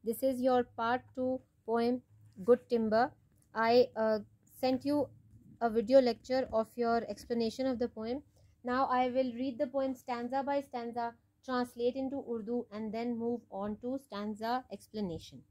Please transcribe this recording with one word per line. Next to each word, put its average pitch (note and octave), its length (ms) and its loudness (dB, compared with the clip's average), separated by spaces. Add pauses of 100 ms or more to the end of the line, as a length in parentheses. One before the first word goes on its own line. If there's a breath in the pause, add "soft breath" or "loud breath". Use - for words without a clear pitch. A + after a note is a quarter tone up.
This A3 180 -2
is C4 200 2
your B3 220 4 (160)
part A#3+ 220 0 (140)
two B3+ 240 -2 (260)
poem, A#3 360 2 (420)
Good A#3+ 160 6 (100)
Timber. A3+ 400 2 (460)
I, A#3 400 6
uh, A3 240 2 (400)
sent B3+ 240 0
you D4 240 0 (540)
a A#3 80 2
video A#3 320 6
lecture B3+ 500 -2
of A3 240 0
your A#3 320 0
explanation A#3 580 -4
of B3+ 140 -2
the A#3+ 80 0
poem. A#3+ 340 -6 (440 soft breath)
Now B3+ 220 0
I B3+ 200 2
will B3+ 320 0
read B3+ 200 -4
the D4 80 0
poem C4+ 280 -2
stanza B3 480 -4
by C#4 160 0
stanza, A#3 540 -6 (320)
translate B3 500 -2
into C4+ 260 -4 (140)
Urdu, A#3 340 -4
and G#3+ 240 -8
then A#3 240 -4
move A#3 220 -2 (100)
on G#3 280 -6
to B3 260 -6
stanza G#3+ 720 -4
explanation. F#3 760 -10